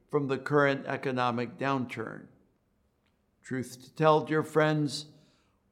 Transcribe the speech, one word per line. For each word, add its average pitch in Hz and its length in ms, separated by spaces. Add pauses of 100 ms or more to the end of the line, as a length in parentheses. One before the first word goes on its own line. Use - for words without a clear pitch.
from 143 180
the 131 100
current 143 480
economic 123 720
downturn? 127 720 (1120)
Truth - 420
to - 120
tell, 151 300
dear 151 180
friends, 156 600 (680)